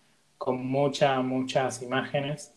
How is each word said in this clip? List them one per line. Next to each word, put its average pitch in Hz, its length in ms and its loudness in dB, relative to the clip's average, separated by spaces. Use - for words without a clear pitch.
con 127 300 -2
mucha, 135 540 2
muchas 131 600 0
imágenes 139 760 -4